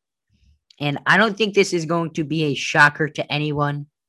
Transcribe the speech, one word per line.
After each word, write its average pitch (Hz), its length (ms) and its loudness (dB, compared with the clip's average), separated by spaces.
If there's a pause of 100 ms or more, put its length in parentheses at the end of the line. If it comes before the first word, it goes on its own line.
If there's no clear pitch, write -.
(800)
And 143 280 -4
I 156 100 4
don't 202 200 2
think 208 180 -2
this 196 180 2
is 170 140 -2
going 165 260 -2
to 165 100 -4
be 156 220 -2
a 143 100 0
shocker 147 540 2
to - 240 -6
anyone. 143 540 -4 (220)